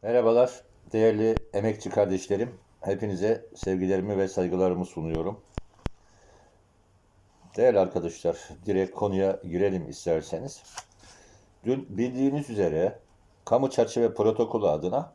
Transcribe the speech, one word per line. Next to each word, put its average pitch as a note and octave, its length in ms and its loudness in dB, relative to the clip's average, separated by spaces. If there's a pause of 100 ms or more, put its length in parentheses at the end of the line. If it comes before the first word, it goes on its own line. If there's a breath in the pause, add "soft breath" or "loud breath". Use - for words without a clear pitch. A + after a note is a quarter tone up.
Merhabalar, A#2+ 600 4 (300)
değerli A2 420 4 (180)
emekçi G#2+ 380 -2
kardeşlerim. G2+ 680 0 (220)
Hepinize G2+ 720 -2
sevgilerimi F#2+ 640 0
ve G2 100 0
saygılarımı F2+ 580 0
sunuyorum. D#2+ 540 -6 (2250 soft breath)
Değerli A2+ 220 4
arkadaşlar, E2+ 720 -2 (180)
direkt F#2+ 280 0
konuya G2 480 0
girelim F2+ 460 -2
isterseniz. F2 760 -6 (1000 soft breath)
Dün C3+ 220 -2 (100)
bildiğiniz C3+ 540 -2
üzere F2+ 480 0 (460)
kamu C3 260 2
çerçeve A#2 440 0
protokolü A2 520 0
adına F2+ 480 -2